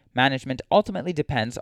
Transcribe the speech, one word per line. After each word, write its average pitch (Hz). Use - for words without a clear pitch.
Management 131
ultimately 196
depends 127